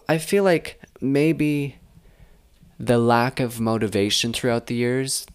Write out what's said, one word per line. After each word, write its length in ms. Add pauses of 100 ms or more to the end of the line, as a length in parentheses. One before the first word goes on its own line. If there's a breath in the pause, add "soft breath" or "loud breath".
I 100
feel 260
like 380 (180)
maybe 760 (1000 soft breath)
the 200
lack 420
of 200
motivation 720
throughout 340
the 80
years, 600